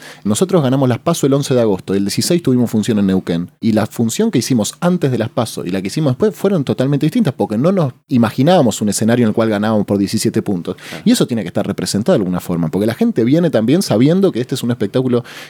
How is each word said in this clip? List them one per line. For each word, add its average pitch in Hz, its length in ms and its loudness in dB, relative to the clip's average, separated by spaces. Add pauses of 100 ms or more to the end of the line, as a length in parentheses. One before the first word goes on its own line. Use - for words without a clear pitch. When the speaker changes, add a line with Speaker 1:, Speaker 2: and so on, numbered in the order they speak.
(220)
Speaker 1:
Nosotros 180 400 2
ganamos 135 260 2
las 120 120 0
paso 165 260 0
el 131 60 4
once 143 200 0
de 123 80 4
agosto, 98 340 0
el 101 100 0
dieciséis 170 400 0
tuvimos 123 260 2
función 110 300 0
en 101 80 2
Neuquén. 90 420 -2 (100)
Y 110 120 2
la 107 140 2
función 151 440 -2
que 139 80 0
hicimos 117 400 0
antes 175 320 0
de 120 80 -2
las 110 120 -4
paso - 340 -4
y 90 60 -6
la 95 120 -4
que 98 60 -4
hicimos 151 240 0
después 208 200 0
fueron 190 300 0
totalmente 135 420 0
distintas, 165 300 0
porque 104 240 -2
no 165 140 2
nos 165 200 0 (140)
imaginábamos 131 720 2
un 107 80 0
escenario 117 360 2
en 107 60 2
el - 40 0
cual 113 140 2
ganábamos 107 360 0
por 104 140 0
diecisiete 107 440 0
puntos. 90 340 -4
Speaker 2:
Claro. - 280 -14
Speaker 1:
Y 202 60 4
eso 247 160 2
tiene 113 160 -4
que 87 60 -8
estar 98 180 -4
representado 123 500 0
de 117 40 2
alguna 90 180 -2
forma, 85 320 -2
porque 101 160 0
la 113 80 0
gente 226 300 0
viene 160 260 2
también 120 320 2
sabiendo 156 480 2
que 110 100 -4
este 127 140 -6
es - 80 -6
un 120 80 -2
espectáculo 120 540 -2 (240)